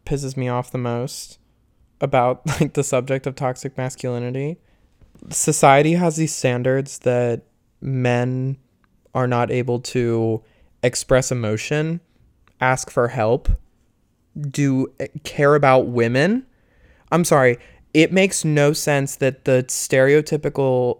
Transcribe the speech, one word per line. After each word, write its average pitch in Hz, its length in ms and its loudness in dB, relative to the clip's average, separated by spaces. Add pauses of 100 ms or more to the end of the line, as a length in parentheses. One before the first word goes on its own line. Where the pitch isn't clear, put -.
pisses 135 320 -6
me 127 100 -4
off 123 240 -4
the 127 60 -6
most 123 640 -6 (600)
about, 127 460 0
<laughs> 151 160 -2
like, 147 120 -2
the 139 120 -2
subject 131 420 -2
of 131 80 -8
toxic 131 420 -6
masculinity, 127 800 -6 (720)
society 147 640 4
has 170 220 0
these 160 180 -2
standards 131 640 -2
that 123 420 0 (400)
men 127 760 -2 (560)
are 127 140 -2
not 120 240 0
able 123 280 -2
to 113 640 -2 (420)
express 127 480 0
emotion, 147 680 -4 (600)
ask 127 300 -2
for 120 180 0
help, 117 420 -2 (1000)
do, 135 420 0 (320)
care 147 320 2
about 131 320 6
women. 123 580 0 (680)
I'm 170 120 2
sorry, 127 340 4 (360)
it 160 180 4
makes 190 340 0
no 147 280 2
sense 143 440 -2
that 131 280 -2
the 127 220 2
stereotypical, 139 1300 0